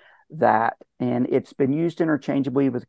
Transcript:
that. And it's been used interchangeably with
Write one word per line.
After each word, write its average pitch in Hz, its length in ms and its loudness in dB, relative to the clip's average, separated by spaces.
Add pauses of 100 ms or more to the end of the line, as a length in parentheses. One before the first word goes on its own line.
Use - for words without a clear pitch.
(300)
that. 113 480 2 (220)
And 123 280 0
it's - 260 -2
been 135 200 0
used 165 280 -2
interchangeably 139 680 0
with 123 200 -6